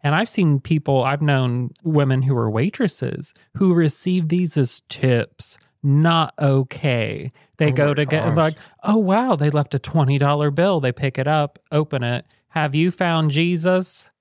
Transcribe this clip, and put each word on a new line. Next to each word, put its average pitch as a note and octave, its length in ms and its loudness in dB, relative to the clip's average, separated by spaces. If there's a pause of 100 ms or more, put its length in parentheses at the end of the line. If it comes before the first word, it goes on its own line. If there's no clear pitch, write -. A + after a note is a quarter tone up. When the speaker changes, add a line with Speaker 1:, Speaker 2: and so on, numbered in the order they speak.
Speaker 1:
And D3 120 0
I've G#3+ 140 0
seen D3+ 320 2
people, C#3+ 420 0
I've C#3 200 0
known B2 480 0 (120)
women C#3+ 400 2
who C3+ 120 0
were A2+ 160 0
waitresses - 840 -4 (220)
who F#3+ 180 2
receive E3+ 560 0
these F3 300 0
as - 320 -2
tips. - 680 -2 (260)
Not D#3 560 2
okay. C3 920 -2 (260)
They D3+ 140 0
Speaker 2:
Oh - 20 -2
Speaker 1:
go D3 160 2
Speaker 2:
my C#3+ 60 0
Speaker 1:
to D3 100 0
get, D3+ 220 -2
Speaker 2:
gosh. D3+ 100 0
Speaker 1:
like, D#3+ 180 0 (300)
"Oh, G#3+ 140 2
wow, G#3+ 360 2
they D3 140 0
left D3 260 -2
a C3+ 40 -2
twenty C#3 400 0
dollar D3 320 2
bill." E3+ 300 0
They B2+ 120 -2
pick C3+ 260 -4
it C3 100 -2
up, D3+ 300 -2 (140)
open D3+ 300 -2
it. A#2+ 240 -4 (220)
"Have D3+ 260 -2
you E3 160 2
found E3 400 0
Jesus?" F3 800 -2 (100)